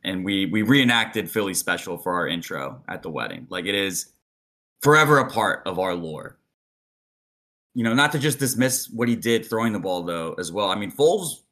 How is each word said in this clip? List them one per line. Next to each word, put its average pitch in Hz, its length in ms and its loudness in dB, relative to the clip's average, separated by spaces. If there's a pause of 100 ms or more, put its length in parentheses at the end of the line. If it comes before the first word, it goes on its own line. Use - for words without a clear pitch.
and 92 200 -4
we, 98 220 0
we 107 160 0
reenacted 113 680 2
Philly 101 240 -2
special 87 440 -4
for 90 160 -4
our 87 140 0
intro 69 600 -6
at 90 160 -10
the 92 60 -10
wedding. 62 400 -8
Like, 90 160 -6
it 101 100 0
is 98 380 -4 (680)
forever 151 360 8
a 131 120 2
part 107 360 0
of 92 120 -4
our 92 160 -2
lore. 82 440 -8 (1400)
You 120 80 0
know, 113 100 2
not 147 200 4
to 156 60 0
just 139 200 0
dismiss 127 500 0
what 120 200 0
he 117 60 2
did 113 300 2
throwing 113 280 0
the 101 60 -4
ball, 90 240 -2
though, 82 360 -4
as 85 120 -8
well. 98 180 0
I 95 60 0
mean, 101 160 -4
Foles 170 600 2